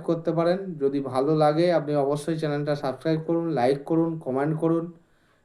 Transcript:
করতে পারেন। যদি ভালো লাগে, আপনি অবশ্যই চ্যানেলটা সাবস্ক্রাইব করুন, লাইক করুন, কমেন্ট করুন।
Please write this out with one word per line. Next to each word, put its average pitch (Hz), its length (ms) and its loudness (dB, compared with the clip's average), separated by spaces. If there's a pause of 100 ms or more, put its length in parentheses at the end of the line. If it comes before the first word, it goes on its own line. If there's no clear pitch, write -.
করতে 165 280 -2
পারেন। 175 420 0
যদি 139 260 0
ভালো 135 360 0
লাগে, 156 380 4
আপনি 147 220 0
অবশ্যই 147 420 0
চ্যানেলটা 147 380 -2
সাবস্ক্রাইব 147 520 -2
করুন, 165 220 0
লাইক 139 340 2
করুন, 165 360 0
কমেন্ট 143 400 -2
করুন। 165 340 0 (520)